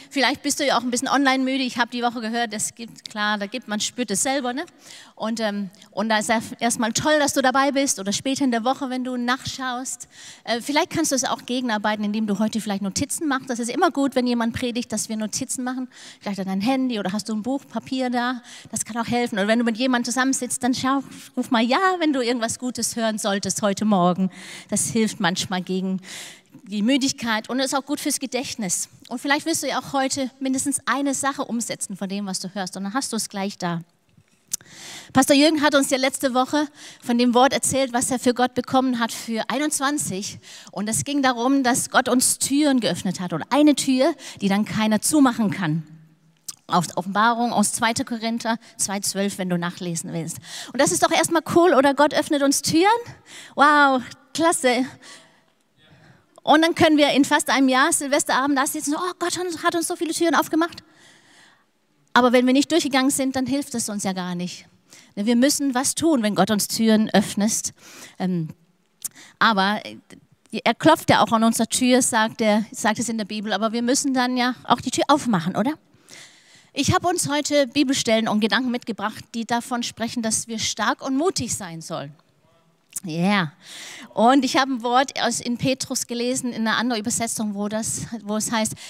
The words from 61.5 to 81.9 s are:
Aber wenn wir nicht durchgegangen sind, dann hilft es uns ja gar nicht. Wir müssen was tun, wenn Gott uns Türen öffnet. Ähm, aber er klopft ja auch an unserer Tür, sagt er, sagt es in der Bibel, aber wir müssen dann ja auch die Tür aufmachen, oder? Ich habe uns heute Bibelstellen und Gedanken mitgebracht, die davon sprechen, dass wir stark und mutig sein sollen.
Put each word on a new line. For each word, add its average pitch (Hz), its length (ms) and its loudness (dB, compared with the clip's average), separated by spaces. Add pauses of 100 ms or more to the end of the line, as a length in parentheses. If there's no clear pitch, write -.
Aber 247 180 4
wenn 247 160 4
wir 254 60 4
nicht 277 180 2
durchgegangen 277 400 2
sind, 262 240 -2
dann 262 100 -2
hilft 277 300 -4
es 233 120 -4
uns 208 160 -6
ja 190 100 0
gar 180 200 -4
nicht. 175 320 -8 (500)
Wir 214 200 2
müssen 277 400 2
was 269 180 0
tun, 285 300 2
wenn 208 100 0
Gott 190 160 4
uns 208 180 0
Türen 220 440 4
öffnet. 202 640 2 (440)
Ähm, 180 300 -2 (920)
aber 202 440 2 (720)
er 220 220 0
klopft - 380 4
ja - 100 8
auch 208 120 2
an 220 100 4
unserer 226 240 2
Tür, 254 340 4
sagt 226 400 0
er, 214 300 4
sagt 214 260 0
es 233 120 -4
in 226 100 -4
der 214 60 -4
Bibel, 214 280 -6
aber 208 200 -2
wir 240 100 -2
müssen 269 320 0
dann 254 200 0
ja 247 280 0
auch - 180 2
die 254 100 -4
Tür 349 180 -2
aufmachen, 214 460 2
oder? 254 180 0 (1000)
Ich 285 220 0
habe 349 140 0
uns 359 200 -2
heute 285 380 0
Bibelstellen 240 600 0
und 214 120 0
Gedanken 226 320 0
mitgebracht, 220 520 -6 (120)
die 226 100 -6
davon 240 380 -4
sprechen, 226 400 -6
dass 220 240 -4
wir 226 100 -8
stark - 480 -2
und 269 100 -2
mutig 277 380 -2
sein 165 280 -10
sollen. 147 340 -10 (880)